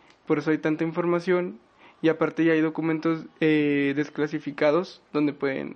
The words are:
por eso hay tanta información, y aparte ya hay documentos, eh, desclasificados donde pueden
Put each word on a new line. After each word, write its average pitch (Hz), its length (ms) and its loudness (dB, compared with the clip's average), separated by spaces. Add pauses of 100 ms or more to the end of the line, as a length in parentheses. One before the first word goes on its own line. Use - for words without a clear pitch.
(280)
por 151 100 2
eso 151 140 0
hay 151 80 2
tanta 156 240 -2
información, 175 760 -2 (420)
y 160 80 4
aparte 160 360 0
ya 165 80 4
hay 156 80 2
documentos, 160 640 -2 (140)
eh, 147 560 2
desclasificados 147 1040 -2 (120)
donde 147 200 2
pueden 139 420 -4